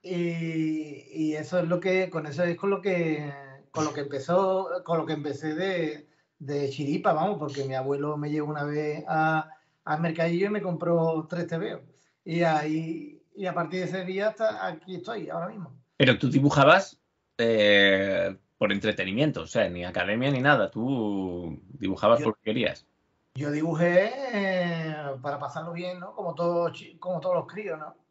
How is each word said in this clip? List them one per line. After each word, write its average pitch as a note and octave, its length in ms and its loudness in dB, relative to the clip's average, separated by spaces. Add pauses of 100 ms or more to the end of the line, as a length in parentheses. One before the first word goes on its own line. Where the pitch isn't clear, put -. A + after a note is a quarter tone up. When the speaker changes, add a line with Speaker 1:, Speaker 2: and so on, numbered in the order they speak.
Speaker 1:
Y, D#3+ 1080 -2
y D#3 240 0
eso E3 220 -2
es E3 100 2
lo F3 100 2
que, F#3 300 2
con D#3 180 -4
eso D3 180 -4
es E3+ 120 0
con G3 140 0
lo F#3+ 100 0
que, D#3+ 520 0 (380)
con D#3 140 -2
lo D3 80 -2
que D3 80 -6
empezó, F3 840 0
con E3 140 0
lo D#3+ 80 -2
que D#3+ 60 -4
empecé D3 420 -4
de, F3 540 -4 (300)
de C#3+ 320 -2
chiripa, D3+ 420 0
vamos, E3+ 260 2
porque C#3 260 -4
mi C3+ 100 -4
abuelo C#3+ 420 -2
me D3 140 -4
llevó D3+ 200 -2
una D3 140 -4
vez D3+ 420 -4
a, D#3 440 0 (340)
al D#3 160 -4
mercadillo E3+ 460 0
y G#3 40 -2
me G#3 120 -2
compró E3 680 0
tres F3 180 -4
tebeos. E3 360 -6 (420)
Y E3 180 0
ahí, D#3+ 800 -2 (140)
y G3 80 -6
a F3+ 80 -2
partir E3+ 280 -2
de F3+ 60 -2
ese F3+ 200 -6
día F#3+ 220 -2
hasta G#3+ 380 -2
aquí F3+ 300 -8
estoy, F#3+ 320 -8
ahora E3+ 200 -6
mismo. G3+ 300 -12 (200)
Speaker 2:
Pero B2+ 200 6
tú C3 120 0
dibujabas, C#3+ 680 6 (380)
eh, G2 1000 6 (220)
por G2+ 160 2
entretenimiento, G2+ 720 0
o D#2+ 40 -10
sea, G#2+ 220 2
ni F2 160 -6
academia G2 460 0
ni C3+ 100 0
nada, B2+ 300 2
tú G2 920 -4 (180)
dibujabas G#2 420 4
Speaker 1:
Yo - 60 -2
Speaker 2:
porque A2 160 -2
querías. A2 440 -2 (480)
Speaker 1:
yo D3 160 -4
dibujé, E3+ 640 4 (200)
eh, F3 640 -2 (280)
para C#3+ 160 -4
pasarlo D#3+ 340 -8
bien, F3+ 280 -8
¿no? F#3+ 140 -14
Como F3 200 -6
todos E3+ 380 2
chi-, - 260 -18
como F3+ 220 -4
todos F3+ 160 0
los C#3 100 0
críos, F3+ 320 -8
¿no? D3+ 180 -14 (140)